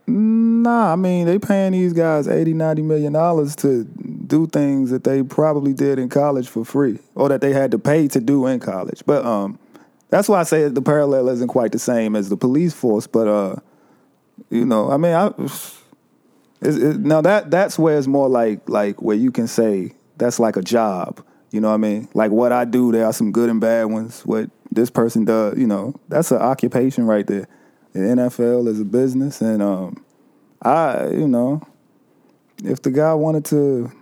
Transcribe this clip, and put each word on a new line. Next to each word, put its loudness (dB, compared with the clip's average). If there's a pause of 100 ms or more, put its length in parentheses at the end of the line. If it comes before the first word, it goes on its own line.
Nah, 2
I 0
mean, 0
they 2
paying 0
these 2
guys 2
eighty, 0
ninety 0
million 0
dollars 0
to 0
do -2
things 0
that -4
they 2
probably 0
did 0
in -4
college 0
for -6
free 0 (160)
or 2
that 0
they 2
had 2
to 0
pay 2
to 0
do 2
in 0
college. -8
But, 2
um, -2 (500)
that's 2
why 4
I 2
say 2
the -2
parallel 2
isn't -2
quite 0
the -2
same 0
as -2
the -2
police 0
force. 0
But, 2
uh, 0 (920)
you 0
know, 0
I 0
mean, 2
I, 2 (100)
it's, -8
it, 0
now 2
that, 2
that's 0
where 2
it's -2
more 2
like, 0
like -2
where 0
you 2
can -2
say 0 (240)
that's -2
like 0
a -2
job. -2 (280)
You -4
know 0
what 2
I 0
mean? -2
Like 2
what 2
I 0
do, 0
there 2
are 0
some -2
good 0
and 0
bad 0
ones. -8
What -4 (220)
this 0
person 0
does, 0
you 2
know, -4 (140)
that's -2
an 2
occupation 0
right 0
there. -4 (460)
The -6
N 2
F -2
L 0
is -4
a -4
business, -2
and, 0
um, -4 (580)
I, 0
you 0
know, 0 (1000)
if -6
the -2
guy 2
wanted 0
to 0 (120)